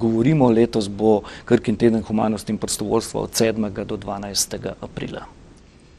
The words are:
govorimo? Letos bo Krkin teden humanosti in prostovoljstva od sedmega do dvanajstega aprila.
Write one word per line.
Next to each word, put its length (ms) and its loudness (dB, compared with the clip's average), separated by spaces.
govorimo? 500 4
Letos 380 4
bo 340 2
Krkin 320 2
teden 260 2
humanosti 500 -2
in 60 -2
prostovoljstva 640 -2
od 120 -6
sedmega 520 -2
do 120 -8
dvanajstega 840 -6
aprila. 440 -10